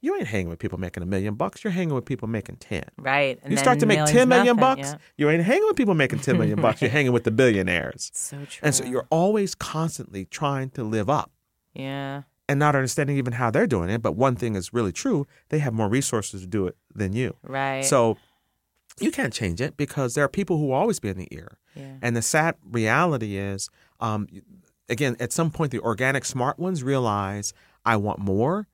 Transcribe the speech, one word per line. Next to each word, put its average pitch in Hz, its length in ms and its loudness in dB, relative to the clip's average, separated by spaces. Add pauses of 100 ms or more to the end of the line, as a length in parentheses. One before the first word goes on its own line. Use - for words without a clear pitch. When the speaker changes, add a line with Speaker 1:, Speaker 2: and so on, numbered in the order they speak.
Speaker 1:
you 330 160 -2
ain't 226 100 -4
hanging 101 220 -2
with 85 100 -8
people - 200 -6
making 90 260 -6
a - 20 -6
million 98 300 -2
bucks. 160 260 -6
You're 214 100 -4
hanging 170 220 -2
with 123 100 -2
people 127 240 -6
making 113 280 -6
ten. - 260 -8 (160)
Speaker 2:
Right. 135 440 0
And 139 100 -4
Speaker 1:
You - 40 2
Speaker 2:
then - 80 2
Speaker 1:
start 254 140 4
to - 80 4
make 214 140 6
Speaker 2:
million's 151 180 4
Speaker 1:
ten 254 100 6
million 240 280 6
Speaker 2:
nothing, 262 260 4
Speaker 1:
bucks, 139 100 -6
Speaker 2:
yeah. 151 60 -12 (180)
Speaker 1:
you 147 140 4
ain't 170 140 4
hanging 294 240 4
with 381 80 0
people 208 180 2
making 147 240 2
ten 135 180 2
million 107 240 2
bucks. 113 220 2
Speaker 2:
<laughs> - 0 -
Speaker 1:
You're 123 80 2
hanging 131 220 2
with 120 100 4
the 117 80 2
billionaires. 98 840 2
Speaker 2:
So - 220 -8 (260)
Speaker 1:
And 147 120 2
so - 80 0
Speaker 2:
true. 123 100 -6
Speaker 1:
you're 127 180 -2
always 196 440 2
constantly 156 680 -6
trying 135 460 -4
to 135 120 -8
live 107 260 -2
up 139 220 0 (420)
Speaker 2:
Yeah. 139 500 -8 (260)
Speaker 1:
and 143 100 0
not 147 160 4
understanding 139 420 0
even 127 180 -2
how 120 180 0
they're 190 160 2
doing 92 220 0
it. 113 120 -2
But 87 140 0
one 135 180 4
thing 113 220 -4
is 90 180 -6
really 110 180 0
true. 160 340 -2 (240)
They 156 100 0
have 139 120 -2
more 110 160 0
resources 110 540 -2
to 92 60 -14
do 95 180 0
it 87 100 -4 (160)
than 98 220 -2
you. 120 300 -2
Speaker 2:
Right. 135 400 -4
Speaker 1:
So 120 340 4 (800)
you 262 140 -2
can't 196 200 -2
change 90 280 -4
it 135 160 -6
because 135 380 -4
there 147 100 0
are 139 40 0
people 180 300 -2
who 151 80 0
will 131 80 0
always 185 240 0
be - 120 -6
in 92 80 -6
the 92 120 -12
ear. - 280 -16 (180)
Speaker 2:
Yeah. 139 160 -16 (100)
Speaker 1:
And 117 140 0
the 117 60 0
sad 160 420 0
reality 117 720 0
is, 98 320 -6 (320)
um, 107 260 -2 (640)
again, 120 320 0
at 120 120 -4
some 165 200 0
point, 156 180 -2
the 120 100 -4
organic 123 440 0
smart 131 340 -2
ones 175 240 -4
realize, 104 720 -2 (320)
"I 113 120 4
want 104 220 -2
more" 117 540 0